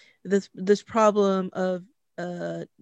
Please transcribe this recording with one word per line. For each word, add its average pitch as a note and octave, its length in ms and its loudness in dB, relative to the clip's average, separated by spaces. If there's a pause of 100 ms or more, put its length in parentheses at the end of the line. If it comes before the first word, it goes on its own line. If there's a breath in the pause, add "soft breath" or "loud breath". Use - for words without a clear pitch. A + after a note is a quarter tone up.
(240 loud breath)
this, F#3+ 300 0
this G3 280 0
problem G3+ 720 2
of, F#3 320 -4 (340)
uh, E3+ 460 -8 (180)